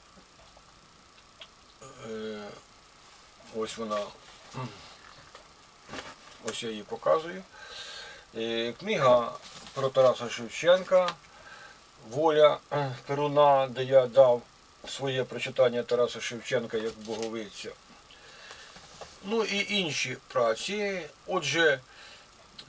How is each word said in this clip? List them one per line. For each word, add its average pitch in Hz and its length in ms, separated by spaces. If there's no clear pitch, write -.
е, 110 300
ось 110 200
вона, 107 240
ось - 180
я 113 80
її 107 120
показую. 175 600
Е, 117 360
книга 131 600
про 135 140
Тараса 123 400
Шевченка, 180 800
«Воля 151 500
Перуна», 143 600
де 127 160
я 131 220
дав 123 360
своє 131 360
прочитання 120 580
Тараса 117 380
Шевченка 117 560
як 110 220
боговиця. 110 720
Ну 214 200
і 202 300
інші 147 420
праці. 185 720
Отже, 156 540